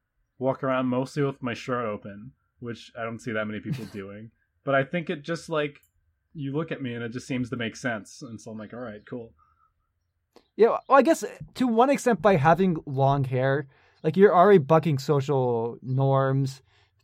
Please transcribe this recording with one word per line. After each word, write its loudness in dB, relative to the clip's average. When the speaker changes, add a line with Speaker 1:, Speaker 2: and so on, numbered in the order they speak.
Speaker 1:
walking -2
around 0
mostly -2
with -6
my -4
shirt -6
open, -10
which -14
I -10
don't -8
see -8
that -2
many -8
people -8
Speaker 2:
<laughs> -16
Speaker 1:
doing. -14
But 0
I 2
think -8
it -8
just, -8
like, -4
you -8
look -4
at -8
me -6
and -8
it -8
just -10
seems -4
to -6
make -6
sense. -8
And -16
so -18
I'm -14
like, -16
"All -12
right, -12
cool." -14
Speaker 2:
Yeah, 6
well, -2
I 8
guess, 2
uh, -6
to -2
one 4
extent 0
by 4
having 4
long 2
hair, -2
like, -2
you're 8
already 8
bucking 4
social 0
norms 0